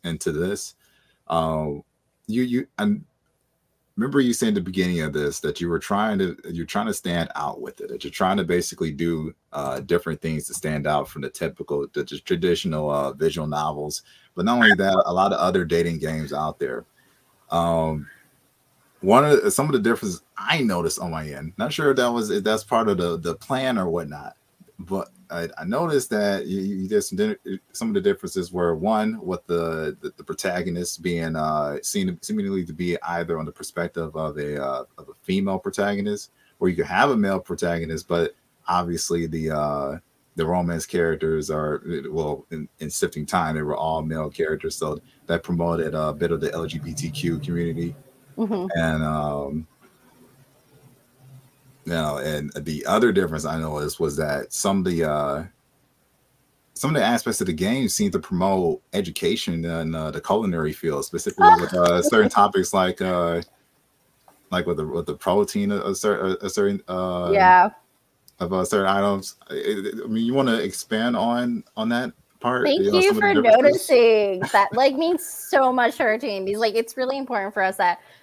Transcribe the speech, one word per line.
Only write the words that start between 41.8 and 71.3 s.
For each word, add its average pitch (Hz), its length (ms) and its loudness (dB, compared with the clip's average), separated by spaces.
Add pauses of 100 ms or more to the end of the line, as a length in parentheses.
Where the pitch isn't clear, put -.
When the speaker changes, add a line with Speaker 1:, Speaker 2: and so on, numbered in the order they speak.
Speaker 1:
well, 73 400 -4
in, 76 180 -8 (120)
in 76 100 -8
Sifting 78 360 -4
Time, 82 280 0
they 76 80 -2
were 73 140 -4
all 80 260 -2
male 78 280 -4
characters, 80 440 -4
so 76 260 -6 (260)
that 85 180 0
promoted 85 500 0
a 78 180 -2
bit 82 200 -2
of 80 80 -2
the - 120 -2
L 82 140 -4
G 76 120 -8
B - 160 -8
T - 160 -6
Q 82 280 -4
community. 85 560 -4 (420)
Speaker 2:
Mm-hmm. 196 320 -2 (120)
Speaker 1:
And, 80 220 0
um, 76 640 -4 (2250)
you 85 80 -6
know, 76 260 -2
and 73 360 -4
the 73 320 -6
other 110 240 6
difference 80 340 0
I 78 140 -2
noticed 76 400 -4
was - 180 0
that 73 360 -2
some 98 260 0
of 92 60 0
the, 82 260 0
uh, 73 340 -2 (1300)
some 151 200 -2
of 143 60 4
the 95 40 4
aspects 117 360 2
of 92 80 0
the 87 40 0
game 104 360 0
seem 101 240 0
to 101 80 0
promote 92 600 2 (120)
education 87 720 -2
in, 82 280 -2
uh, 78 200 -4
the 73 80 -6
culinary 87 520 0
field, 73 320 -2
specifically - 460 4 (100)
with, 87 140 -2
uh, 87 280 6
Speaker 2:
<laughs> - 100 4
Speaker 1:
certain 107 180 6
topics 101 420 4
like, 92 300 2
uh, 87 400 0 (1080)
like 90 140 0
with 85 100 0
the, 78 100 -2
with 80 200 -4
the 73 80 -4
protein, 101 580 2
a, 101 80 0
a 95 160 -2
cer-, 104 240 2
a, 95 260 -2
a - 20 -4
certain, 101 380 0
uh, 92 460 -2
Speaker 2:
Yeah. 185 380 8 (680)
Speaker 1:
of, 87 140 -4
uh, 92 120 2
certain 98 220 2
items. 98 480 2 (160)
I, 71 40 -8
I, 104 500 -4
I - 20 -8
mean, 113 180 0
you 120 80 0
wanna 127 260 4
expand 110 580 -2
on, 120 480 0 (120)